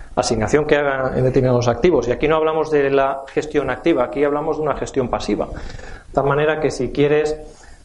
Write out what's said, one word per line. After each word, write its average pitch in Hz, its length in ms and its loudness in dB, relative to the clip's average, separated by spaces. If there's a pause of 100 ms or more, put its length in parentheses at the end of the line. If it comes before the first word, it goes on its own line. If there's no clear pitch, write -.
(160)
asignación 120 480 2
que 147 120 2
haga 135 400 0
en 131 80 2
determinados 127 440 2
activos. 123 400 2
Y 123 40 0
aquí 120 140 0
no 156 100 2
hablamos 156 340 0
de 143 200 2
la 139 360 2
gestión 139 440 -2
activa, 127 340 0
aquí 139 200 -2
hablamos 147 320 -2
de 151 60 -4
una 143 140 0
gestión - 320 -2
pasiva. - 380 -2
De - 680 -14
tal 139 100 2
manera 147 340 2
que 135 120 0
si 123 200 -4
quieres 151 460 0 (480)